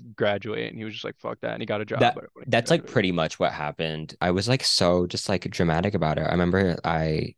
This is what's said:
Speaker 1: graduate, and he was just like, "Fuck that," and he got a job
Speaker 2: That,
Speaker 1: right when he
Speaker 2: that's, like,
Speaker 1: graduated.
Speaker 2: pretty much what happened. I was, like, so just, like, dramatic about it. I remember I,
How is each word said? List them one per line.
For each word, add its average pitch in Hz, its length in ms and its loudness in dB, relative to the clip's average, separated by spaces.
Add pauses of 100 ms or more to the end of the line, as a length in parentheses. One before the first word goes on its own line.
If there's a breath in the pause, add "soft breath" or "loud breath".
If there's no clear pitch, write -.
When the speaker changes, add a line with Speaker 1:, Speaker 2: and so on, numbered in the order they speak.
(160)
Speaker 1:
graduate, 107 540 0
and - 80 -12
he 110 60 -8
was 107 100 -10
just 113 100 -12
like, 104 140 -10
"Fuck 113 220 -10
that," 113 120 -4
and 113 100 -6
he 113 40 -4
got 104 140 -2
a 107 40 -6
job 110 160 -4
Speaker 2:
That, 117 160 4
Speaker 1:
right - 160 -12
when - 140 -18
he 127 40 -8
Speaker 2:
that's, 117 200 2
like, 165 100 4
Speaker 1:
graduated. - 120 -14
Speaker 2:
pretty 95 200 4
much 80 260 0
what 82 140 2
happened. 78 680 -6
I 90 100 4
was, 98 180 0
like, 131 160 0
so 90 420 4
just, - 220 -6
like, 95 220 -2
dramatic 87 440 2
about 78 240 0
it. 80 40 -2
I 76 100 0
remember 90 520 2
I, 80 540 0